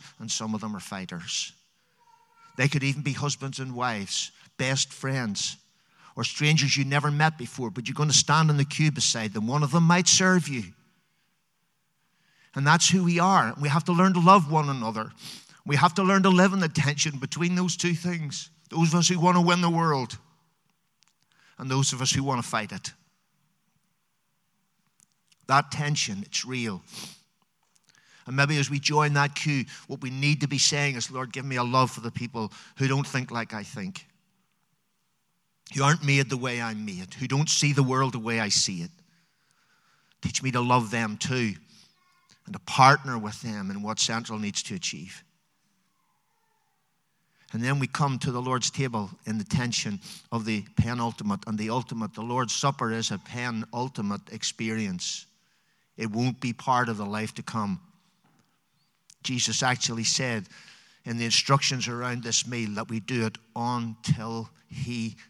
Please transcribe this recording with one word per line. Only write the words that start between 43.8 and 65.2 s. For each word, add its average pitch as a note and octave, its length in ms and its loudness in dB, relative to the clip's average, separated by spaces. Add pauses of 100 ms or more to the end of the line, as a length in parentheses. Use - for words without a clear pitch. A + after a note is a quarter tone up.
what G#2 180 -6
Central A2+ 380 -4
needs G#2 260 -6
to G#2+ 120 -10
achieve." F2+ 480 -12 (2250)
And A2+ 100 -4
then C#3 160 0
we C3 80 -2
come C3+ 320 0
to C#3 120 -4
the B2 100 -4
Lord's B2+ 280 -2
table A#2 420 -4 (140)
in A2 120 -4
the G#2+ 60 -2
tension A2 560 -2 (320)
of A#2 140 -4
the G#2+ 180 -2 (120)
penultimate A2+ 720 -2
and A2 100 -4
the G#2+ 120 -4
ultimate. A2+ 440 -6
The A2 80 -12
Lord's A#2+ 320 -4
Supper C#3 380 -2
is A2+ 200 -4
a G#2 60 -6
penultimate A#2+ 1120 -6
experience. A2 920 -6 (720)
It A2 140 -6
won't A#2+ 280 -2
be A#2+ 140 -4
part B2 360 0
of A2 80 -4
the G#2 80 -6
life G#2+ 300 -6
to A#2 80 -12
come. G2+ 380 -4 (1400)
Jesus A#2 400 -2
actually A#2+ 400 0
said A2+ 440 -2 (560)
in A#2 140 -6
the A#2 80 -2
instructions C3 640 0
around B2 340 -6
this A#2 240 -2
meal A2+ 300 -6
that G#2 140 -6
we A2+ 100 -4
do A#2 260 -2
it A2 140 -6 (160)
until A2+ 960 -4 (160)
he A#2+ 480 -6 (140)